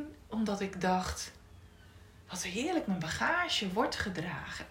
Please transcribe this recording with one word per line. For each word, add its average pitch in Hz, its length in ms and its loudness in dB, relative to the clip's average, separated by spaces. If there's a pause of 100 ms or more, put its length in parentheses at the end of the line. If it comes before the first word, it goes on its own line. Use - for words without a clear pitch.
(280)
omdat 208 340 2
ik 190 200 -2
dacht, 185 500 2 (960)
"Wat 185 140 -6
heerlijk, 269 440 0
mijn 185 120 2
bagage 233 760 2
wordt 240 220 2
gedragen." 170 760 -4